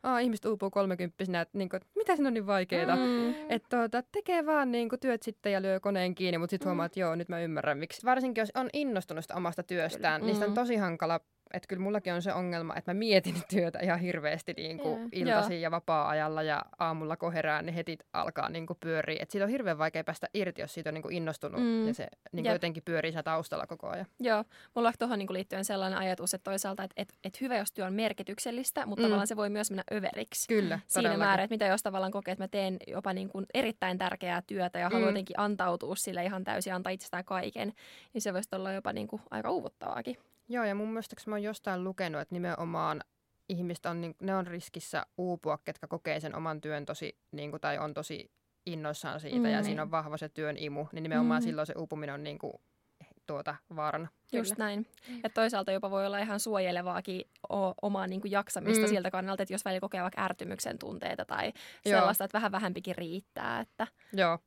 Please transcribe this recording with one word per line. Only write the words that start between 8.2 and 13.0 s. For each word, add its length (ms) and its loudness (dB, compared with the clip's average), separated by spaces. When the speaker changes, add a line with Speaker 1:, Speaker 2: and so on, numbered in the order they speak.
Speaker 1:
jos 120 0
on 180 0
innostunut 520 0
sitä 100 -8
omasta 280 -2
työstään, 580 2
Speaker 2:
Kyllä. 100 0
Speaker 1:
niin 40 6
sitä 120 4
on 60 2
Speaker 2:
Mm. 20 0
Speaker 1:
tosi 220 2
hankala, 440 2
että 160 -6
kyllä 140 -4
mullakin 300 0
on 100 0
se 100 0
ongelma, 440 -2
että 180 -2
mä 40 0
mietin 360 6